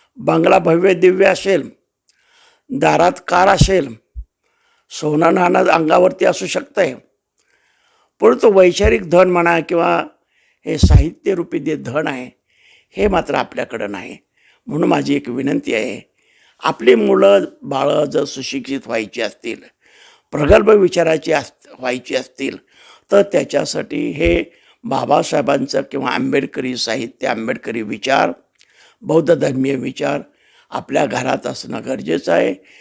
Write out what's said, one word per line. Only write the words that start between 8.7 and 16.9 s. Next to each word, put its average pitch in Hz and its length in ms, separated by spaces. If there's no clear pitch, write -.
धन 180 200
म्हणा 170 300
किंवा 170 460
हे 156 120
साहित्यरूपी 170 840
जे 151 160
धन 139 320
आहे 127 220
हे 196 180
मात्र 143 280
आपल्याकडं 117 560
नाही. - 260
म्हणून 156 220
माझी 143 260
एक 139 140
विनंती 139 440
आहे, 107 400
आपली - 360